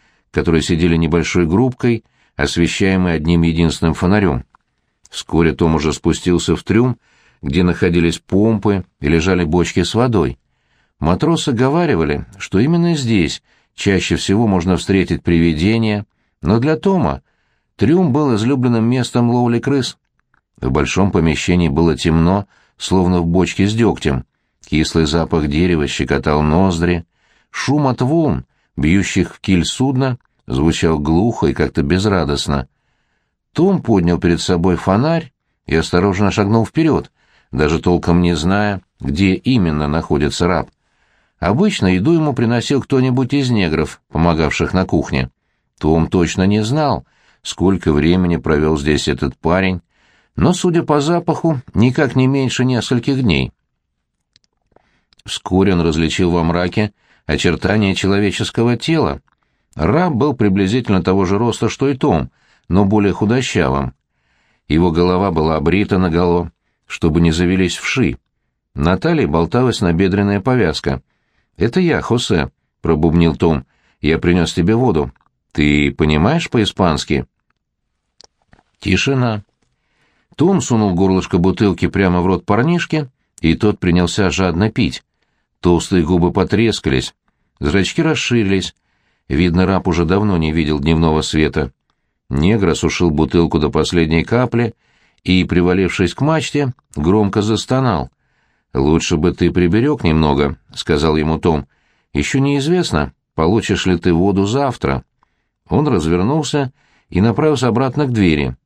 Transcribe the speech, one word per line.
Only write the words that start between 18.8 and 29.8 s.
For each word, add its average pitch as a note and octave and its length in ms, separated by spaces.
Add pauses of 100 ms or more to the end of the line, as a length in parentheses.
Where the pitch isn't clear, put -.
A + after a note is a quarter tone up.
местом A#2+ 460
ловли A#2+ 300
крыс. C3+ 360 (640)
В B1+ 100
большом D2+ 420
помещении E2+ 560
было D#2 280
темно, E2+ 500 (300)
словно F2+ 440
в E2+ 60
бочке F2+ 400
с G#2+ 80
дёгтем. D#2 500 (420)
Кислый D#2 400
запах D#2 400
дерева D#2 400
щекотал C#2+ 560
ноздри. E2+ 640 (440)
Шум C#3+ 360
от B2+ 160
волн, B2+ 420 (320)
бьющих F2+ 600
в - 40
киль F2+ 240
судна, C3 540 (280)